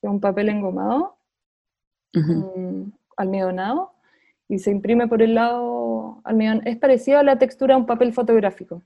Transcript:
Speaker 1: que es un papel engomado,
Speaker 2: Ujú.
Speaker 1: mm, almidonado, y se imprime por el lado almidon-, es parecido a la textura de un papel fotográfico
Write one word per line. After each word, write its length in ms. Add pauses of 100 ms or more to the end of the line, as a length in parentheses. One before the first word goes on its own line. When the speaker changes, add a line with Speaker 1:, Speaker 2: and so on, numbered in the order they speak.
Speaker 1:
que 60
es 60
un 80
papel 300
engomado, 640 (960)
Speaker 2:
Ujú. 420
Speaker 1:
mm, 360 (240)
almidonado, 760 (560)
y 120
se 100
imprime 380
por 140
el 120
lado 880
almidon-, 440
es 100
parecido 420
a 60
la 120
textura 380
de 60
un 60
papel 260
fotográfico 720